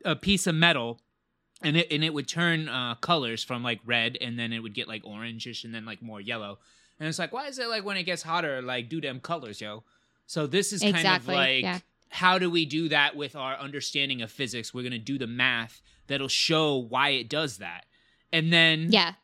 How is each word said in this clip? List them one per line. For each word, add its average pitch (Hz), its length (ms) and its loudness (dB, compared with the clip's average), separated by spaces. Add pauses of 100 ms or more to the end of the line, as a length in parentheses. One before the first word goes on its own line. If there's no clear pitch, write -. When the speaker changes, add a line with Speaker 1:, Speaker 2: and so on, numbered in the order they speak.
(120)
Speaker 1:
a 151 40 0
piece 190 300 2
of 170 80 2
metal, 147 460 4 (600)
and 151 160 2
it, 170 140 4
and 151 140 2
it 156 100 0
would 143 140 -4
turn, 165 400 0
uh, 123 260 -4
colors 123 480 0
from, 123 220 -6
like, 117 200 -2
red, 120 360 0
and 120 180 -6
then 117 140 -4
it 113 100 -6
would 110 120 -10
get, 117 120 -6
like, 110 160 -12
orangish, 113 600 -12
and 113 100 -12
then, 113 100 -10
like, 110 160 -12
more 110 200 -14
yellow. 104 400 -8 (400)
And 156 80 -4
it's 160 100 -6
like, 170 140 -4
"Why 277 160 -6
is 262 100 -12
it, 240 100 -4
like, 220 160 -4
when 196 120 -4
it 180 80 -2
gets 170 180 -4
hotter, 160 400 -2
like, 123 260 -4
do 160 120 -6
them 135 180 -6
colors, 131 420 -8
yo?" 104 220 -10 (440)
So 151 200 -2
this 185 260 0
is 185 80 -4
kind 202 140 4
Speaker 2:
Exactly, 175 400 4
Speaker 1:
of 180 40 4
like, 131 240 4
Speaker 2:
yeah. 180 160 -2 (320)
Speaker 1:
how 185 280 4
do 180 120 2
we 170 140 2
do 156 240 -2
that 147 280 2
with 147 200 -8
our 131 200 -4
understanding 139 680 -4
of 110 100 -10
physics? 120 420 -6
We're 127 80 -6
gonna 123 160 -6
do 127 200 -6
the 127 100 -4
math 120 520 -2 (280)
that'll 135 200 -2
show 156 480 2
why 131 340 2
it 120 180 -2
does 143 300 -2
that. 90 260 -12 (480)
And 165 200 4
then 165 380 6
Speaker 2:
Yeah. 180 220 6 (120)